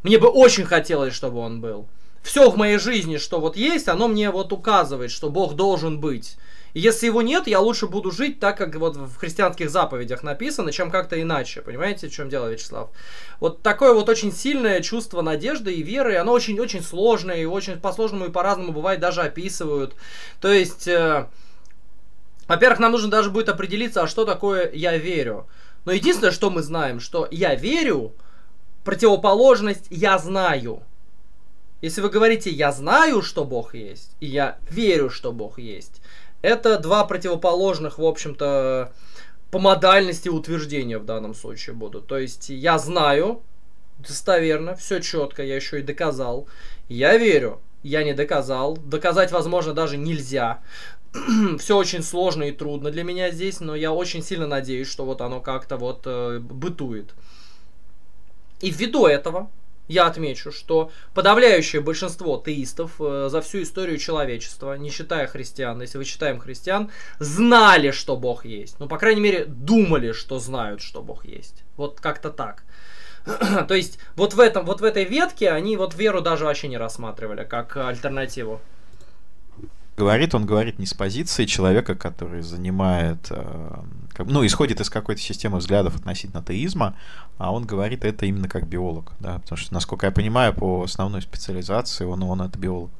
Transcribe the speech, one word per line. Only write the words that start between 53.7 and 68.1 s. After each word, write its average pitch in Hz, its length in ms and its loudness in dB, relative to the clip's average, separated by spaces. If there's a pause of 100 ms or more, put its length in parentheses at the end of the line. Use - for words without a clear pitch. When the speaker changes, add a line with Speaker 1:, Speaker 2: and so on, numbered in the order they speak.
Speaker 1:
я 156 160 -2
очень 170 320 -4
сильно 165 240 -4
надеюсь, 131 400 -4
что - 180 -6
вот 131 160 -4
оно 127 200 -6
как-то 131 360 -6
вот, 123 280 -6
э, 123 340 -4
бытует. 131 760 -6 (1500)
И 185 100 -2
ввиду 226 340 2
этого 165 440 4 (380)
я 170 200 6
отмечу, 156 440 -4
что 160 400 0 (220)
подавляющее 190 680 6
большинство 160 640 -2
теистов, 151 540 -4
э, 139 300 -2
за 156 120 0
всю 190 200 -6
историю 170 360 -4
человечества, 139 800 -4
не 143 120 -8
считая 151 380 -2
христиан, 123 540 -6
если 123 160 -8
вычитаем 135 420 -4
христиан, 190 500 -4 (300)
знали, 180 720 8
что 131 260 -2